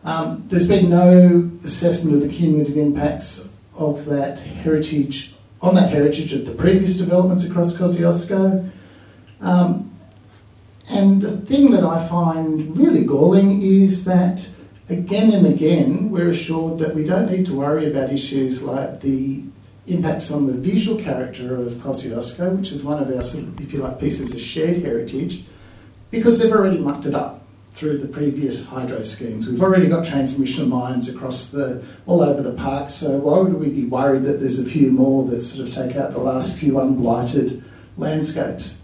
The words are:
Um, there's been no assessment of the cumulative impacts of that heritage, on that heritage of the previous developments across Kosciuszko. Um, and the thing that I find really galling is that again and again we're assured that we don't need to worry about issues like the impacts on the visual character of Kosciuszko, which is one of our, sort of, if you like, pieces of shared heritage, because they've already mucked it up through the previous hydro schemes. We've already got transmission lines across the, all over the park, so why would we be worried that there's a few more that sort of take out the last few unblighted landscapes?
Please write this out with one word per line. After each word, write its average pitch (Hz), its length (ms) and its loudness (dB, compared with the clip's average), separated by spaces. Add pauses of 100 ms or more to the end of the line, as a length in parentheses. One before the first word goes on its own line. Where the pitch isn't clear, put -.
Um, 160 440 -6
there's 175 200 2
been 185 220 6
no 180 600 8 (120)
assessment 165 520 0
of 143 120 2
the - 80 -6
cumulative 151 420 2
impacts 147 720 -2 (280)
of 147 300 -4
that 139 340 -4
heritage, - 960 -4 (260)
on 185 140 2
that - 160 4
heritage 147 420 0
of 127 140 -4
the - 60 -10
previous 185 440 2
developments 180 460 2
across 170 320 -2
Kosciuszko. 180 920 0 (760)
Um, 180 500 2 (960)
and 196 340 4
the - 160 -4
thing 277 340 4
that 185 120 6
I 165 240 -2
find 160 680 -2
really 294 260 4
galling 190 600 4
is 190 420 4
that 180 420 0 (400)
again 202 460 2
and 170 140 6
again 156 640 2
we're 175 180 0
assured 165 480 -4
that 156 160 -2
we 151 100 -2
don't 185 280 0
need 185 160 0
to 135 80 -4
worry 147 340 0
about 135 220 -2
issues 131 500 -4
like 135 400 -8
the 135 420 -4 (440)
impacts 170 420 -2
on 147 160 0
the 131 80 -2
visual 214 480 0
character 127 540 -6
of 120 180 -6
Kosciuszko, 135 800 -6
which - 160 -6
is 143 120 -8
one 147 180 -4
of 131 140 -4
our, 127 80 -4
sort - 220 -8
of, - 140 -14
if 143 140 -12
you 139 60 -4
like, 131 200 -8
pieces 131 360 -4
of - 40 -12
shared 170 440 -2
heritage, 135 600 -6 (680)
because 233 260 4
they've 226 140 4
already 190 260 2
mucked 143 300 -4
it 139 80 -4
up - 260 -6 (300)
through 151 260 -6
the 135 100 -8
previous 135 560 -4
hydro 127 380 -8
schemes. 113 460 -8
We've 127 140 -2
already 185 260 4
got 165 180 0
transmission 135 640 -2
lines 123 400 -4
across - 380 -10
the, 127 360 -6 (220)
all 175 160 4
over 143 200 2
the 127 120 -6
park, 135 360 -6
so 139 280 -4
why 147 220 2
would 165 200 2
we 151 100 -2
be 123 160 -4
worried 131 380 0
that 143 160 -2
there's 131 200 -2
a 120 60 -4
few 139 260 2
more 131 380 2
that 120 120 -4
sort 131 260 -10
of 123 60 -12
take 127 220 -8
out 139 160 -4
the 123 80 -8
last 131 380 -4
few 139 160 0
unblighted 127 880 0 (340)
landscapes? - 880 -6